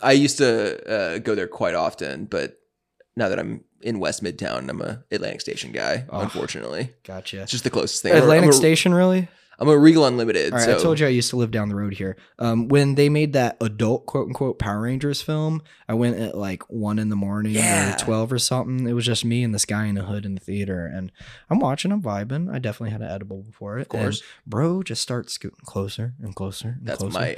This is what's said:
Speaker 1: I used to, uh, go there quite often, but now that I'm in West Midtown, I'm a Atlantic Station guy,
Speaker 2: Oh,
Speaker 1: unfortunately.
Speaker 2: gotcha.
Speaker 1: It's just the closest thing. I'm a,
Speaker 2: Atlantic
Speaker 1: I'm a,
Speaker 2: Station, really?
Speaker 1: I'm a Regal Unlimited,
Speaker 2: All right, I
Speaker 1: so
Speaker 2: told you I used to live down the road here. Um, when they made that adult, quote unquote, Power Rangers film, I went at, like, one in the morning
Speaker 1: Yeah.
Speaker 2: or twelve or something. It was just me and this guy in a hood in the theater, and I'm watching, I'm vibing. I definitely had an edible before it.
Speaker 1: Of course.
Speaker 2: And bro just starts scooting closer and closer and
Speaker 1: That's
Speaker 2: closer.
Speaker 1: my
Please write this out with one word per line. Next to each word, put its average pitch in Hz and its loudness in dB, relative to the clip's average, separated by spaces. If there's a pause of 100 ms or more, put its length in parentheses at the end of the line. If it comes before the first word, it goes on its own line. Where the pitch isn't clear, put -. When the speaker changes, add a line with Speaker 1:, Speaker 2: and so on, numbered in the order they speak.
Speaker 1:
I 131 6
used 143 4
to, 110 2
uh, 92 -2
go 113 -2
there 95 -2
quite 90 -2
often, 82 -2
but 76 -4 (580)
now 113 0
that 95 0
I'm 113 -8 (180)
in 110 -4
West 78 -4
Midtown, 65 -6
I'm 76 -8
a - -8
Atlantic - -6
Station - -10
guy, 76 -4
Speaker 2:
Oh, - -6
Speaker 1:
unfortunately. 90 -8 (140)
Speaker 2:
gotcha. 95 -12
Speaker 1:
It's 98 -8
just 120 -6
the 127 0
closest - -2
thing. - 2
I'm 160 8
a, 143 8
Speaker 2:
Atlantic 156 6
Speaker 1:
I'm - 8
a, 143 8
Speaker 2:
Station, 165 4
really? 185 4 (300)
Speaker 1:
I'm 139 2
a 151 8
Regal 156 10
Unlimited, 113 2
Speaker 2:
All - 0
right, 117 4
I - 6
Speaker 1:
so - 2
Speaker 2:
told 160 4
you 151 4
I 135 4
used 120 2
to 127 -2
live 117 2
down 107 0
the 104 -2
road 101 -2
here. 95 -6 (220)
Um, 117 0
when 139 4
they 143 6
made 151 2
that 123 2
adult, 113 0
quote 131 -2
unquote, 127 -4
Power 104 -2
Rangers 135 -2
film, 156 -2 (260)
I 110 -2
went 120 2
at, 110 -6
like, 98 -6
one 107 -2
in 107 0
the 104 0
morning 104 -2
Speaker 1:
Yeah. 101 2
Speaker 2:
or - -4
twelve 113 0
or 123 0
something. 127 -2
It 117 0
was 120 0
just 120 0
me 120 0
and 113 -2
this 101 -2
guy 104 -2
in 101 0
a 95 -4
hood 101 -4
in 98 -6
the 92 -8
theater, 95 -6
and 92 -10 (380)
I'm 196 2
watching, 147 0
I'm 208 -2
vibing. 123 -4
I 135 -6
definitely 110 -6
had 107 -6
an 87 -8
edible 98 -10
before 107 -12
it. 135 -6
Speaker 1:
Of - -10
course. 107 -2
Speaker 2:
And - -20
bro 170 0
just 175 -6
starts 123 -6
scooting - -12
closer 107 -6
and 101 -10
closer 98 -8
and 120 -12
Speaker 1:
That's - -6
Speaker 2:
closer. 98 -4
Speaker 1:
my 82 -2